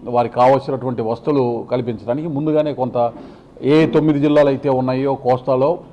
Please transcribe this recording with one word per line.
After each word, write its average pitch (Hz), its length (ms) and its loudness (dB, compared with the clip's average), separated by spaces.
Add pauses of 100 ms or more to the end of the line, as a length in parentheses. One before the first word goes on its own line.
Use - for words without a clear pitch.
వారికి 120 320 -2
కావాల్సినటువంటి 131 680 2
వస్తువులు 120 720 -2
కల్పించడానికి 123 560 -4
ముందుగానే 151 460 -2
కొంత 120 380 -2 (640)
ఏ - 20 6 (200)
తొమ్మిది 156 300 2
జిల్లాలు 147 280 4
అయితే 131 160 -4 (100)
ఉన్నాయో 131 320 -2 (140)
కోస్తాలో 127 440 0 (240)